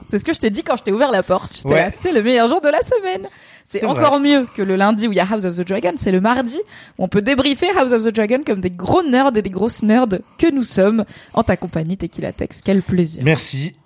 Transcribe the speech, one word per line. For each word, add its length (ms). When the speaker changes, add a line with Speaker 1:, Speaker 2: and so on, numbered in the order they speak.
Speaker 1:
C'est 120
ce 40
que 80
je 60
t'ai 140
dit 100
quand 140
je 80
t'ai 80
ouvert 200
la 120
porte. 320
J'étais 140
Speaker 2:
Ouais. 160
Speaker 1:
là, 40
c'est 220
le 100
meilleur 260
jour 140
de 60
la 160
semaine. 440
C'est 160
Speaker 2:
C'est 80
Speaker 1:
encore 320
Speaker 2:
vrai. 100
Speaker 1:
mieux 260
que 60
le 140
lundi 320
où 40
il 40
y 40
a 80
House 180
of 120
the 100
Dragon. 280
C'est 160
le 100
mardi 380
où 40
on 40
peut 160
débriefer 520
House 180
of 100
the 100
Dragon 320
comme 160
des 80
gros 320
nerds 340
et 60
des 80
grosses 320
nerds 380
que 140
nous 120
sommes 420
en 80
ta 160
compagnie, 400
Tequila 340
Tex. 320
Quel 200
plaisir. 420
Speaker 2:
Merci. 500